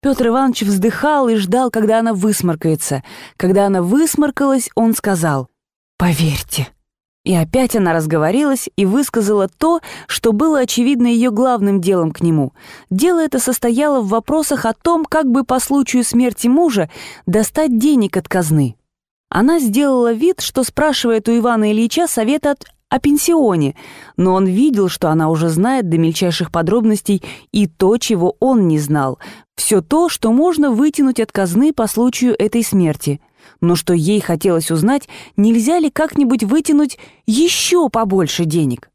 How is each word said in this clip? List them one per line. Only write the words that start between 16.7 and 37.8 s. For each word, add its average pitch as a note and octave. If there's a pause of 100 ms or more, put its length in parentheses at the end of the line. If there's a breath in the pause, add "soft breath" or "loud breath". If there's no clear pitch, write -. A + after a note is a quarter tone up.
достать A3+
денег B3
от -
казны. D3+ (520)
Она D4+
сделала B3
вид, D#4
что -
спрашивает A#3+
у A#3
Ивана A3+
Ильича A#3
совета C#4+
от, - (240)
о C4
пенсионе, C4 (400 loud breath)
но F#3
он F#3+
видел, G3+
что E3+
она D#3
уже E3
знает G3+
до E3
мельчайших E3
подробностей G3+ (300 loud breath)
и G#3
то, G3
чего F3+
он A#3
не D#3
знал, C#3+ (360 loud breath)
все G3
то, D#4+
что A3+
можно D4
вытянуть C4+
от A3
казны G3
по A3
случаю A#3+
этой A3
смерти, D3+ (400 soft breath)
но E3+
что F3
ей F3
хотелось E3
узнать, G3 (260 loud breath)
нельзя A#3
ли D#4
как-нибудь C4+
вытянуть D4 (280 loud breath)
еще D#4+